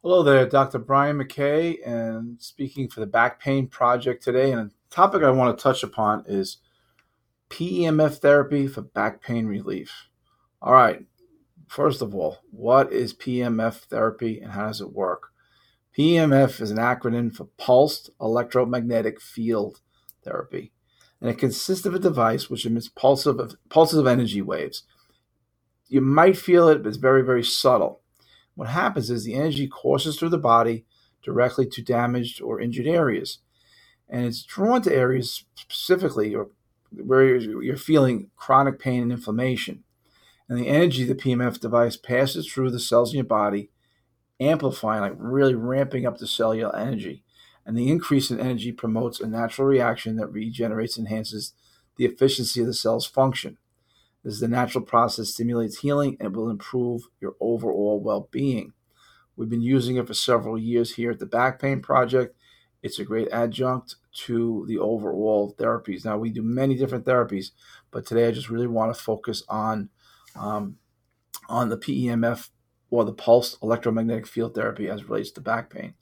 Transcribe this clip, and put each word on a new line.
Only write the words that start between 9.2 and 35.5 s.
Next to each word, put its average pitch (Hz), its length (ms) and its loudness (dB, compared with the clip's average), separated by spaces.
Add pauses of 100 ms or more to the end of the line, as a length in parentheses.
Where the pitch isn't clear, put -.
pain 117 260 -4
relief. 98 600 -8 (540)
All 123 120 6
right, 120 300 8 (600)
first 139 360 0
of 101 120 -6
all, 80 240 -4 (120)
what 113 420 4
is 117 220 -2
P 123 260 -6
E - 20 0
M 117 160 -2
F 113 260 -4
therapy 110 540 -2
and 101 140 -14
how 104 140 -6
does 107 140 -8
it 95 120 -12
work? 92 400 -6 (600)
P 160 220 2
E 170 40 4
M 151 140 4
F 135 280 4
is 107 100 -4
an 107 80 -2
acronym 120 560 -2
for - 120 -14 (100)
Pulsed 135 540 4 (100)
Electromagnetic 117 1000 0
Field 110 600 -4 (420)
Therapy, - 500 -10 (480)
and 117 100 -4
it 117 80 -4
consists 185 480 -2
of 180 80 -2
a 185 40 -2
device 127 500 2
which 117 180 -6
emits 113 220 -2
pulsive, - 680 0 (140)
pulses 160 280 6
of 135 80 6
energy 113 360 2
waves. - 420 -6 (1040)
You 135 120 2
might 160 360 6
feel 175 320 6
it, 147 140 6
but 107 80 -2
it's - 80 -8
very, 131 240 6
very 123 200 2
subtle. - 600 2 (540)
What 117 120 -8
happens 151 420 -2
is 113 140 -4
the 120 100 -8
energy 139 340 -2
courses 139 500 -2
through 165 120 -2
the 170 80 0
body 117 480 4 (360)
directly 123 440 0
to 127 160 -10
damaged 120 580 -2
or 117 180 -6
injured 120 280 -4
areas, 156 540 0 (680)
and 123 160 -4
it's 117 180 -6
drawn 226 400 0
to 156 140 2
areas 127 480 0 (100)